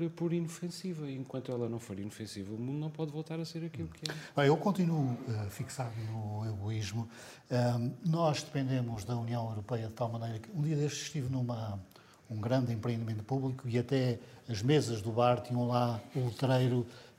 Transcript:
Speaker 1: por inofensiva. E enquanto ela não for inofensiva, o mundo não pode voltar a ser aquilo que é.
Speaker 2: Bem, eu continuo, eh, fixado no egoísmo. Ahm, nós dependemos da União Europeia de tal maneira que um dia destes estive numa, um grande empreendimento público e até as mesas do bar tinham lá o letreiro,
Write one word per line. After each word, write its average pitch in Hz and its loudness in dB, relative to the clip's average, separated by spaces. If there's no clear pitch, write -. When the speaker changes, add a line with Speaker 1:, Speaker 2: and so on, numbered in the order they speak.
Speaker 1:
por 170 -2
inofensiva. 170 -4
E 135 -6
enquanto 131 -6
ela 120 0
não 117 -4
for 104 -8
inofensiva, 104 -8
o - -6
mundo 131 -4
não 156 -4
pode 151 -4
voltar 160 -6
a 165 -6
ser 160 -8
aquilo 160 -6
que - -8
é. - -6
Speaker 2:
Bem, 143 8
eu 147 10
continuo, 165 4
eh, 107 0
fixado 120 -6
no 107 -4
egoísmo. 107 -2
Ahm, 120 4
nós 160 4
dependemos 127 0
da 123 -2
União 117 -2
Europeia 110 -4
de 107 -8
tal 117 0
maneira 113 -4
que - -12
um 160 0
dia 156 2
destes 143 0
estive 131 -4
numa, 117 -2
um 107 -4
grande 117 4
empreendimento 113 -2
público 131 -2
e 117 2
até 123 4
as 104 -2
mesas 117 4
do 110 -2
bar 120 6
tinham 123 0
lá 120 2
o 127 2
letreiro, 127 4